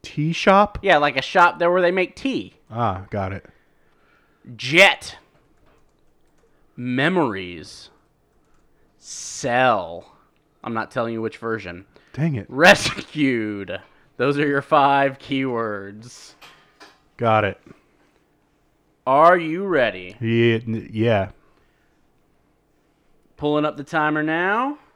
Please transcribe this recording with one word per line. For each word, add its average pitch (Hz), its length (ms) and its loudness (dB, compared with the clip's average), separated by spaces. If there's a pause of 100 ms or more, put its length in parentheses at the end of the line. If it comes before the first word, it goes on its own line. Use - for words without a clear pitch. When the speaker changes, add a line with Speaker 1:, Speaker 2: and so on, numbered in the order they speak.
Speaker 1:
Tea 156 300 -4
shop? 202 500 4
Speaker 2:
Yeah, 185 140 4
like 147 200 2
a 131 60 -2
shop 175 340 4
there 170 140 2
where 185 100 2
they 175 80 4
make 185 260 -2
tea. 208 380 -6 (160)
Speaker 1:
Ah, 104 400 -4
got 98 240 -4
it. - 120 -14 (1080)
Speaker 2:
Jet. 143 640 2 (1600)
Memories. 123 1120 -4 (1080)
Cell. 117 1120 -2 (500)
I'm 113 120 -8
not 110 160 -6
telling 117 220 -4
you 113 100 -8
which 110 140 -8
version. 98 480 -10 (280)
Speaker 1:
Dang 151 220 -2
it. 104 140 -8
Speaker 2:
Rescued. 117 1300 0 (380)
Those 139 200 0
are 147 100 0
your 139 140 0
five 139 560 2
keywords. 113 1160 -8 (840)
Speaker 1:
Got 110 280 2
it. 95 140 -6 (1500)
Speaker 2:
Are 160 320 6
you 165 260 -6
ready? 107 560 -2
Speaker 1:
Yeah, 117 360 2
n-, 113 360 -8
yeah. 107 380 0 (2000)
Speaker 2:
Pulling 147 280 -2
up 151 100 -4
the 143 80 -12
timer 151 380 -2
now. 196 560 -2 (180)